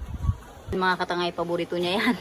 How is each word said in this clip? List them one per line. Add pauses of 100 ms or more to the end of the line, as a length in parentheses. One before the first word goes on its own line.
(720)
Mga
katangay,
paborito
niya
yan.